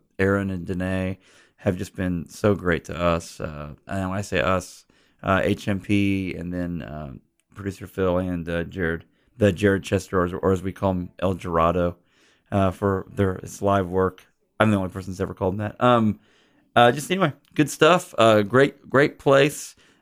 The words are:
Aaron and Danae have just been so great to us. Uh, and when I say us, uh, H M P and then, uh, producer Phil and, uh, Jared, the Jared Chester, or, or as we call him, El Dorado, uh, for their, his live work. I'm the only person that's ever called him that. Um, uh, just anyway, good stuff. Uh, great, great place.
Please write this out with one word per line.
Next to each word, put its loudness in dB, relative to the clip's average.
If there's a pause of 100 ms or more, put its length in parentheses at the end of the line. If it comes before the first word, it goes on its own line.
(200)
Aaron 2
and -8
Danae -4 (400)
have -2
just -10
been -4
so 0
great -2
to -10
us. -2
Uh, -12 (140)
and -6
when -6
I -4
say -2
us, -4 (380)
uh, 2
H -2
M -2
P -2
and -10
then, -6
uh, -12 (400)
producer -10
Phil 0
and, -4
uh, -4
Jared, -4 (320)
the 4
Jared 2
Chester, -2
or, -2
or 2
as 0
we -6
call -2
him, -6 (100)
El 0
Dorado, 0 (560)
uh, 2
for -2
their, 0
his -14
live 2
work. -2 (340)
I'm 4
the 2
only -6
person -12
that's -10
ever -4
called -2
him -6
that. -8
Um, 2 (560)
uh, 8
just -10
anyway, 0 (220)
good 2
stuff. 4
Uh, 6
great, 2
great 2
place. 2 (260)